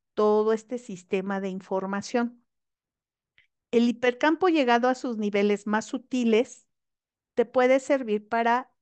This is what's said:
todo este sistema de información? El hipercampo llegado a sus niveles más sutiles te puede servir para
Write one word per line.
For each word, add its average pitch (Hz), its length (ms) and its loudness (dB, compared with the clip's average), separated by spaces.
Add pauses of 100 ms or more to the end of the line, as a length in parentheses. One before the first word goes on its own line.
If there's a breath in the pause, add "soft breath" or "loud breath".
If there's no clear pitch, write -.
(140)
todo 214 400 2
este 226 240 -6
sistema 196 640 -6
de 196 80 -4
información? 196 960 -4 (1300 soft breath)
El 240 160 4
hipercampo 254 600 0
llegado 247 400 2
a 254 60 0
sus 240 220 -6
niveles 208 500 0
más 214 180 -2
sutiles 247 840 -2 (680)
te 233 100 2
puede 254 340 2
servir 220 480 -2
para 233 440 -2 (100)